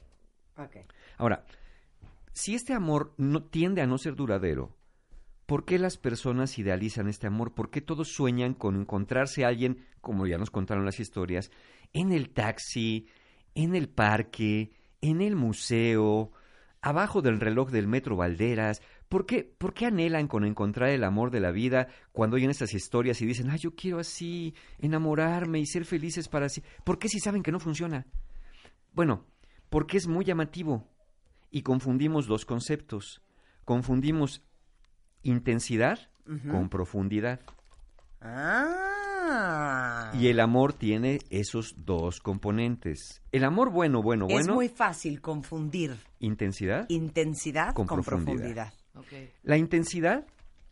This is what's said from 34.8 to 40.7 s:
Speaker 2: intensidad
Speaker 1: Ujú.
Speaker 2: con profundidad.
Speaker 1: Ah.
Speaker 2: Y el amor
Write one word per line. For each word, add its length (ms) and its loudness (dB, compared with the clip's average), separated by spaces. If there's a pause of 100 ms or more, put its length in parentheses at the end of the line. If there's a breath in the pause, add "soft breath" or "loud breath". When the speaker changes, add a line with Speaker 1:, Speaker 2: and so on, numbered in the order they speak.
Speaker 2:
intensidad 800 2 (280)
Speaker 1:
Ujú. 220 -10
Speaker 2:
con 200 0
profundidad. 720 -2 (800)
Speaker 1:
Ah. 2000 -2
Speaker 2:
Y 80 6
el 120 6
amor 340 6